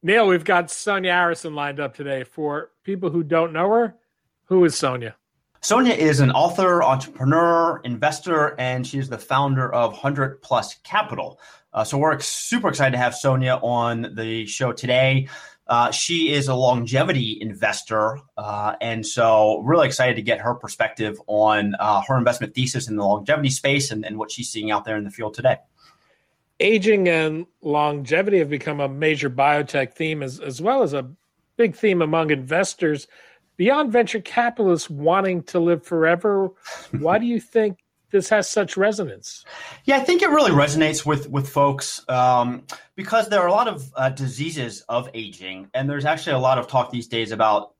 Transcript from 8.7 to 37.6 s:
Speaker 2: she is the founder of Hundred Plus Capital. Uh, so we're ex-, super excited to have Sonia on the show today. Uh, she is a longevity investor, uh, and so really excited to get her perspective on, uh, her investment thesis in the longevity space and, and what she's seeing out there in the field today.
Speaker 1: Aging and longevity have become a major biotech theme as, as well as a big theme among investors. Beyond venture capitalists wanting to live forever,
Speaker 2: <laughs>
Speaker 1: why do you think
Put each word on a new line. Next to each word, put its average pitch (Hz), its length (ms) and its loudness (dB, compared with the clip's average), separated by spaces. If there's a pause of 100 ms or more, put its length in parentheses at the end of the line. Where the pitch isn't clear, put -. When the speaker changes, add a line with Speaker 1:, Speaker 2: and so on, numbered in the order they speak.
Speaker 2:
she 139 100 -6
is 135 120 -4
the 117 100 -8
founder 135 520 0
of 117 220 0
Hundred 139 480 -4
Plus - 320 -2 (100)
Capital. - 560 -4 (320)
Uh, 110 120 -2
so 139 160 -2
we're 151 140 2
ex-, 135 120 -6
super - 440 -2
excited 135 240 0
to 123 40 -2
have 123 160 0
Sonia 131 480 0
on 117 540 -2
the 113 320 -6
show 123 240 -4
today. 131 560 2 (400)
Uh, - 240 2
she 160 420 -2
is 139 140 0
a 131 80 0
longevity 123 840 0
investor, 107 800 -2 (200)
uh, 104 440 -6
and 113 240 -6
so 110 540 4
really 147 260 4
excited 127 300 0
to 107 80 -8
get 110 180 -2
her 120 140 -2
perspective 110 720 -6
on, 104 520 2
uh, 101 280 2
her 131 100 2
investment 120 380 0
thesis 127 340 -2
in 107 60 -4
the 104 100 -2
longevity 131 460 0
space 139 400 0
and, 107 120 -6
and 101 140 -10
what 110 140 -8
she's 131 180 -10
seeing 107 220 -6
out 104 120 -2
there 110 140 -4
in 104 60 -6
the 101 80 -10
field 107 240 -10
today. 123 220 0 (1000)
Speaker 1:
Aging 202 480 4
and 160 400 0 (140)
longevity 147 760 0
have 151 120 2
become 147 300 -6
a 139 80 -2
major 143 440 -2
biotech 139 600 0
theme 156 280 -6
as, 135 180 -10
as 139 220 -10
well 247 220 2
as 147 100 -2
a 131 160 -6 (480)
big 226 180 2
theme 185 280 2
among 160 260 0
investors. 151 800 -2 (500)
Beyond 262 340 2
venture 226 300 2
capitalists 202 640 0
wanting 175 560 0
to - 160 -2
live 170 240 2
forever, 180 680 0 (220)
Speaker 2:
<laughs> - 260 -10
Speaker 1:
why 226 180 2
do 233 80 0
you 240 140 -2
think 214 400 -2 (320)